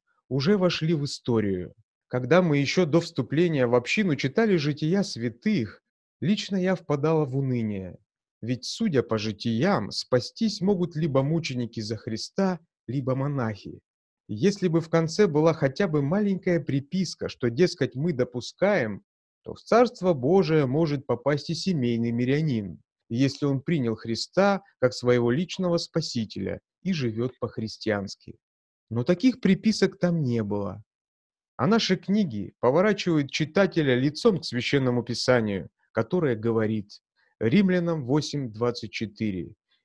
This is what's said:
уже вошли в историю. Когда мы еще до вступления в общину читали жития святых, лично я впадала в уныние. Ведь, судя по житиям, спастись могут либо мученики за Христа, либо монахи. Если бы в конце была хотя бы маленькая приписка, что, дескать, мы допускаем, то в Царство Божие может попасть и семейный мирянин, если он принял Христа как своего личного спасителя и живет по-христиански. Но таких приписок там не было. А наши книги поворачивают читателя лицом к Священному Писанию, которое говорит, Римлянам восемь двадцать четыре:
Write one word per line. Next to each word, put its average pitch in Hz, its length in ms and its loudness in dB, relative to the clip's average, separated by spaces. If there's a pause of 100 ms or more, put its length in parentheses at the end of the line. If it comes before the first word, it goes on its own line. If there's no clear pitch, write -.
(300)
уже 143 300 2
вошли 170 340 0
в 143 120 0
историю. 104 680 -2 (320)
Когда 127 380 2
мы 147 140 2
еще 143 280 2
до 156 160 4
вступления 143 640 0
в 120 80 0
общину 151 420 2
читали 196 420 2
жития 156 440 0
святых, 120 800 -4 (400)
лично 202 360 0
я 185 180 0
впадала 151 500 0
в 127 100 -4
уныние. 110 600 -2 (460)
Ведь, 123 220 -6
судя 160 360 0
по 110 160 0
житиям, 113 720 -2
спастись - 720 -2
могут 175 340 -2
либо 139 280 0
мученики 139 560 -4
за 110 180 -6
Христа, 175 640 -4 (260)
либо 127 300 -4
монахи. 120 640 -4 (480)
Если 185 400 0
бы 160 140 2
в 160 80 -8
конце 165 380 2
была 156 260 4
хотя 160 340 0
бы 151 140 0
маленькая 185 580 0
приписка, 139 720 -4
что, - 200 -2
дескать, 139 460 0
мы 160 160 -2
допускаем, 123 920 -2 (400)
то 82 100 -12
в - 80 -20
Царство 214 520 2
Божие 151 520 4
может 143 400 0
попасть 139 440 -2
и 165 60 -4
семейный 120 560 0
мирянин, 123 680 -2 (260)
если 131 380 0
он 139 160 0
принял 127 340 -2
Христа 185 680 -2 (160)
как 127 140 0
своего 123 380 2
личного 170 460 -2
спасителя 107 800 -4 (220)
и 185 100 -2
живет 123 480 -2
по-христиански. 107 960 -6 (540)
Но 120 160 -2
таких 180 340 2
приписок 196 580 2
там 170 240 0
не 120 220 0
было. 101 400 -6 (720)
А 135 120 0
наши 202 280 2
книги 180 640 -2
поворачивают 165 720 2
читателя 156 640 2
лицом 147 460 2
к - 40 -10
Священному 123 580 0
Писанию, 113 640 2 (240)
которое 135 420 0
говорит, 110 640 -2 (380)
Римлянам 170 640 2
восемь 143 480 -2
двадцать 117 400 -4
четыре: 101 640 -6 (320)